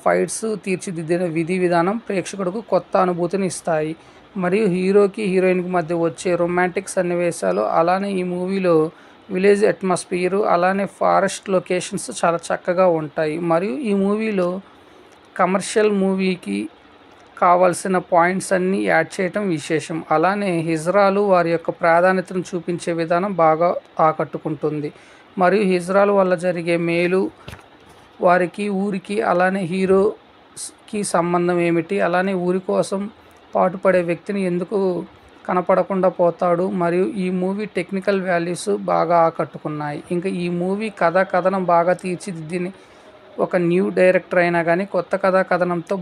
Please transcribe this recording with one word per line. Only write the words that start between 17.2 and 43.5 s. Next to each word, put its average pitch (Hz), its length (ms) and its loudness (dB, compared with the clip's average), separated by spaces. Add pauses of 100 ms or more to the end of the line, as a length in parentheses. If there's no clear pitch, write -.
కావాల్సిన 180 580 2 (160)
పాయింట్స్ 180 440 2
అన్నీ 185 220 0 (140)
యాడ్ 160 240 2
చేయటం 196 280 -4 (120)
విశేషం. 156 420 -4 (160)
అలానే 190 340 0 (200)
హిజ్రాలు 185 540 2 (100)
వారి 175 240 4
యొక్క 165 140 -4 (120)
ప్రాధాన్యతను 180 680 2
చూపించే 175 520 -6
విధానం 175 320 0 (100)
బాగా 160 260 4 (380)
ఆకట్టుకుంటుంది. 151 840 -2 (520)
మరియు 185 300 4
హిజ్రాల 190 380 2 (100)
వల్ల 185 140 2 (120)
జరిగే 170 320 0 (100)
మేలు, 175 340 2 (1040)
వారికి 180 400 2 (200)
ఊరికి, 202 320 -6 (140)
అలానే 185 300 0 (120)
హీరోకి - 1300 -2 (120)
సంబంధం 175 540 0
ఏమిటి, 170 280 -2 (120)
అలానే 185 280 0 (120)
ఊరి 185 240 -2
కోసం 196 320 -2 (500)
పాటుపడే 185 560 2
వ్యక్తిని 196 320 -4 (100)
ఎందుకు 175 280 -4 (680)
కనపడకుండా 185 720 2
పోతాడు, 175 480 2 (160)
మరియు 175 240 0 (180)
ఈ 185 40 -2 (120)
మూవీ 196 260 -4 (100)
టెక్నికల్ 190 520 -2
వాల్యూస్ 170 400 -2 (240)
బాగా 170 240 2 (120)
ఆకట్టుకున్నాయి. 151 720 -6 (140)
ఇంకా 175 140 -4 (140)
ఈ 175 40 -2 (140)
మూవీ 202 280 -4 (120)
కథా 180 320 2
కథనం 185 320 0 (100)
బాగా 170 280 4
తీర్చిదిద్దిన 175 640 -6 (800)
ఒక - 100 -2 (160)